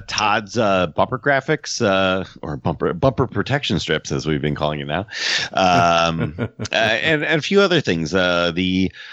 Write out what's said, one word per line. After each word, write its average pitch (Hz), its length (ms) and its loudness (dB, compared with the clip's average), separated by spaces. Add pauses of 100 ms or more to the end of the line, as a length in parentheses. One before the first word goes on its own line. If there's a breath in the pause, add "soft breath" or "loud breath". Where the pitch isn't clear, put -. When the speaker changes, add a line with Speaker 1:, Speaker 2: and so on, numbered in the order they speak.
Speaker 1:
Todd's, 107 500 0
uh, 98 300 2
bumper 95 320 -2
graphics, 143 640 -2
uh, 95 400 2 (200)
or 78 140 -6
bumper, - 360 -2
bumper 135 340 0
protection 110 520 -2
strips, 78 320 -2
as 69 160 -4
we've 73 140 0
been 73 140 -2
calling 76 240 -2
it 71 80 -8
now, 78 180 -4 (480 loud breath)
um, 85 840 2
Speaker 2:
<laughs> 90 40 -14
Speaker 1:
uh, 117 80 -4 (280)
and, 117 480 0
and 151 160 0
a - 20 -8
few 196 200 2
other 175 200 4
things. 80 320 -2
Uh, 87 400 2
the, 92 380 0 (220 loud breath)